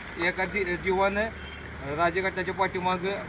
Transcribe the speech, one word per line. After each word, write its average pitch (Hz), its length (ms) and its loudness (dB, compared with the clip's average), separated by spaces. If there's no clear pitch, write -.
एका 180 220 2
जी-, 180 320 0
जीवानं 196 520 2
राजघाटाच्या 180 580 2
पाठीमागं, 185 560 0